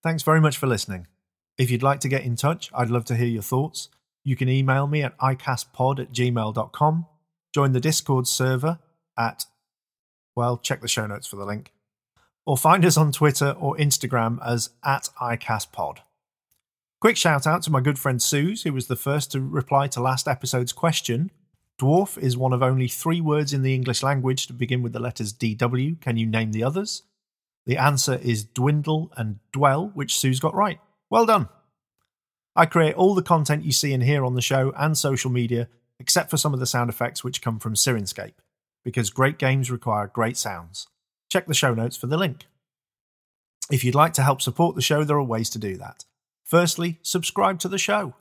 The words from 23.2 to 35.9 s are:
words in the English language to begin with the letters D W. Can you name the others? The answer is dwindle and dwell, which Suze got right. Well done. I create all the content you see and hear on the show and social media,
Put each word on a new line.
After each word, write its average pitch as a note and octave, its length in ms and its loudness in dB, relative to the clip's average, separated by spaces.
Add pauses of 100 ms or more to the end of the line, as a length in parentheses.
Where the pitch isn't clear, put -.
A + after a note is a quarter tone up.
words D3+ 320 0
in C3+ 80 0
the C3 120 2
English B2+ 280 -2
language C3 440 0
to - 60 -16
begin B2 300 -2
with A#2 100 -4
the A#2 60 -6
letters A#2 340 -6
D A2 220 -2
W. B2+ 420 0
Can A#2+ 220 -2
you A2+ 80 0
name A2 260 0
the A2 120 0
others? F3+ 380 -4 (640)
The - 100 0
answer C3+ 460 2
is A2 220 0
dwindle D3 720 0
and G#2+ 220 -6 (140)
dwell, C#3+ 420 2
which - 220 -4
Suze C3 240 0
got D#3 140 0
right. G3+ 260 0 (300)
Well A3+ 160 6
done. G#3 220 4 (1080)
I E3+ 100 8
create D#3+ 280 2
all F#3+ 200 4
the F#3 80 0
content D3+ 420 2
you D3+ 60 -2
see C#3 220 0
and B2+ 100 2
hear C#3 220 2
on B2+ 100 -2
the B2 60 0
show C3+ 360 2
and D3+ 200 0
social C3+ 340 0
media, A#2+ 380 0 (320)